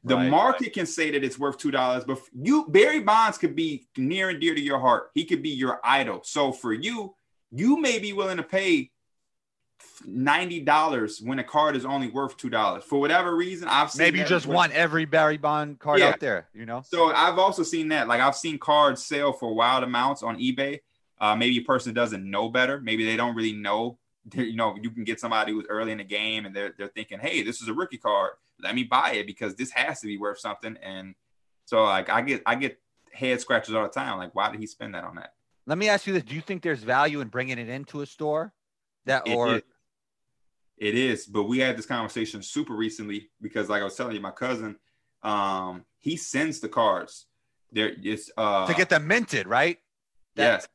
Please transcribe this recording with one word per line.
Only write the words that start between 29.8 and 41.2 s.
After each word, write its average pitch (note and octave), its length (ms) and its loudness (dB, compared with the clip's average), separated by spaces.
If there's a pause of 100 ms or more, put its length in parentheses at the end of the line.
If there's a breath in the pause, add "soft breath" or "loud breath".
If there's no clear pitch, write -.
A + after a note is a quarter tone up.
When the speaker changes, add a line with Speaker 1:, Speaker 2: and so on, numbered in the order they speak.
Speaker 1:
to A2 60 -12
be G#2 120 -8
worth G#2 220 -6
something." G#2+ 420 -10
And F#2+ 320 -14 (500)
so, A2+ 200 4
like, F#2+ 260 2
I A2 120 4
get, C3+ 220 -2
I A#2+ 120 2
get C3 220 -6 (340)
head B2+ 280 -2
scratches A2 340 0
all A2 100 2
the G2+ 40 -4
time. B2+ 300 -6
Like, F2+ 160 -12
why G2 160 2
did G#2+ 100 -12
he A2 60 -10
spend G#2+ 280 -14
that E2+ 100 -10
on F2 100 -14
that? - 160 -16 (360)
Speaker 2:
Let D#3 120 -2
me G#3+ 100 2
ask G3+ 180 2
you G3 60 -2
this. F3+ 120 0
Do A#2+ 100 -12
you D#3+ 80 -6
think F#3 200 -8
there's D3 200 -2
value C#3+ 380 0
in B2 80 -8
bringing B2+ 300 -6
it A#2 100 -10
into C#3 340 -10
a C#3 40 -10
store? D#3 460 -4 (540)
That C3 200 0
Speaker 1:
It A2 40 -2
Speaker 2:
or A#2 260 2
Speaker 1:
is. A2 60 -4 (1120)
It G#2+ 180 -2
is, B2 320 0